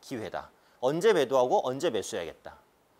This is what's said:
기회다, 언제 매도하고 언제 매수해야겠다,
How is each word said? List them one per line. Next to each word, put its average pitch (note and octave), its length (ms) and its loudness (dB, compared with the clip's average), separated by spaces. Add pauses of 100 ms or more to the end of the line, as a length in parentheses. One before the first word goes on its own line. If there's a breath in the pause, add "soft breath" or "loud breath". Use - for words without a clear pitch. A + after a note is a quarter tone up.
기회다, G2+ 480 -10 (300 soft breath)
언제 E3 340 2
매도하고 C3 540 2
언제 C3+ 220 -2
매수해야겠다, F#2 680 -6 (420 soft breath)